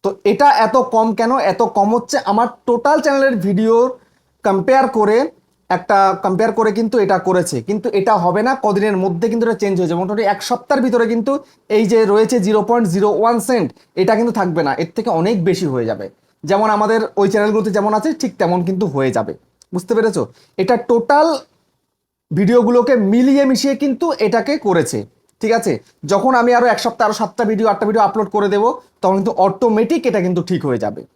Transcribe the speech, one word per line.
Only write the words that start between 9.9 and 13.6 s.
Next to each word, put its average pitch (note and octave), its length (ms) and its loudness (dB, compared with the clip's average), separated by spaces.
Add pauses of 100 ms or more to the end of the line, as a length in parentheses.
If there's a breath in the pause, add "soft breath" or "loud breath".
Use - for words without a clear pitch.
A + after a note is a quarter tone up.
মোটামুটি G#3 320 -4
এক - 60 -6 (100)
সপ্তাহের B3+ 360 -2
ভিতরে A#3 280 0
কিন্তু A#3 180 -2 (460 loud breath)
এই A3+ 140 4
যে A3+ 80 4 (140)
রয়েছে A3 220 2 (120)
জিরো G#3+ 120 2 (100)
পয়েন্ট A#3 240 2
জিরো G3+ 160 2 (100)
ওয়ান A#3 180 2 (100)
সেন্ট, A3 200 0 (340 soft breath)